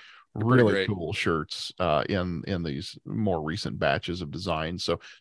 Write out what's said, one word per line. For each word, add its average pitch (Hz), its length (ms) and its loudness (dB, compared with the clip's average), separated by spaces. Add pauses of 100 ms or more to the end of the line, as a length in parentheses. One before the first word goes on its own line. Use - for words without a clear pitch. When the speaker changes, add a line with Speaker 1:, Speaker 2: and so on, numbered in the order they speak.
(360)
Speaker 1:
They're 110 120 0
pretty 123 160 8
Speaker 2:
really 104 100 6
Speaker 1:
great. 95 140 2
Speaker 2:
cool 87 260 -2
shirts, - 640 -2
uh, 80 320 4
in, 90 380 -2
in 87 160 -2
these 76 420 -6
more 101 340 0
recent - 380 -4
batches 85 460 0
of 71 80 -8
designs. 82 520 -4
So 85 160 0 (220)